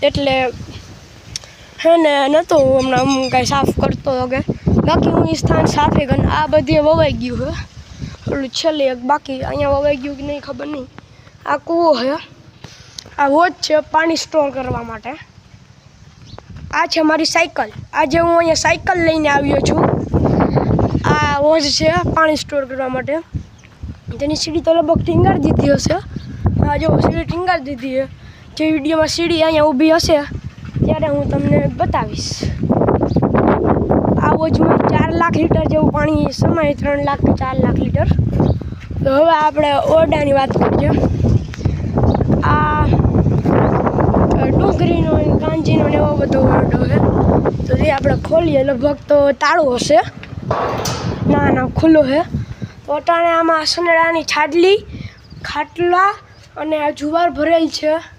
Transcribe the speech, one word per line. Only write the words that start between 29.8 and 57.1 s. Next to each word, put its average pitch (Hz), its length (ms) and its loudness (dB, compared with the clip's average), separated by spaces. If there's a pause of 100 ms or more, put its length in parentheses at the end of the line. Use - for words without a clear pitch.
હશે 320 260 2 (680)
ત્યારે 311 300 0
હું 285 160 -2
તમને 285 280 0 (200)
બતાવીશ. - 520 -4 (1900)
આ 294 160 2
હોજમાં 311 400 2 (100)
ચાર 311 200 0 (100)
લાખ 339 160 0
લીટર 320 360 2
જેવું 311 200 2
પાણી 294 480 0
સમાય, 311 340 0
ત્રણ 285 340 -4
લાખ 285 180 -4
કે - 140 2
ચાર 262 240 -4
લાખ - 180 0
લીટર. 277 260 0 (960)
તો 269 120 2
હવે 320 200 4
આપણે 302 340 0 (260)
ઓરડાની 294 420 2
વાત 269 220 0
કરીએ. 277 300 2 (1500)
આ 302 400 2 (1700)
ડુંગળીનો 339 640 2
ને 302 240 2
કાંજીનો 311 460 0
ને 294 80 0
એવો 302 240 2
બધો 269 200 0 (160)
ઓરડો - 220 0 (120)
છે. - 80 2 (680)
તો - 60 -2 (140)
એ 311 40 2
આપણે 269 260 0 (120)
ખોલીએ, 311 360 2
લગભગ 277 340 0 (100)
તો 294 100 4 (240)
તાળું 294 340 2
હશે. 269 220 4 (1300)
ના, 285 240 2
ના, 254 120 -2 (120)
ખુલ્લો 320 300 6
છે. 294 120 2 (640)
તો - 80 -6
અટાણે 339 400 0
આમાં 330 320 0
સનેડાની 330 680 0
છાડલી, 339 460 2 (680)
ખાટલા 349 640 0 (460)
અને 311 220 -4
આ 294 120 -2
જુવાર 302 400 -2